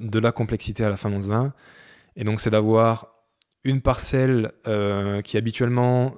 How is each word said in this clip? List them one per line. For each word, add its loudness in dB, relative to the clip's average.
de -2
la 2
complexité -4
à 2
la -2
fin -4
dans -2
ce -6
vin. 0
Et -6
donc, -2
c'est 0
d'avoir 4
une 0
parcelle, 0
euh, -2
qui -4
habituellement, 0